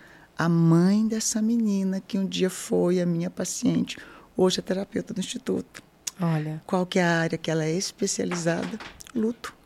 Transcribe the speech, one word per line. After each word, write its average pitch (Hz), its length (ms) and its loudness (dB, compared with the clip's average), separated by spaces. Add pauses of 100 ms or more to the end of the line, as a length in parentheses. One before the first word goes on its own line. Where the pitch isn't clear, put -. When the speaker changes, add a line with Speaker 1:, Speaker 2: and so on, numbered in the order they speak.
(380)
Speaker 1:
A 160 120 0
mãe 170 580 6
dessa 220 340 -2
menina, 202 640 0
que - 120 -4
um 196 80 0
dia 180 240 0
foi 180 520 0
a 175 40 0
minha 170 240 0
paciente, - 680 -2 (380)
hoje 185 240 2
é - 20 -4
terapeuta 190 520 -6
do - 60 -6
Instituto. - 640 -6 (380)
Speaker 2:
Olha. 156 460 -2
Speaker 1:
Qual 180 200 0
que 180 140 0
é 180 40 4
a 170 160 2
área 165 180 -2
que 165 140 -6
ela 160 120 0
é 160 80 -2
especializada? 175 960 -2 (480)
Luto. 233 380 -4 (120)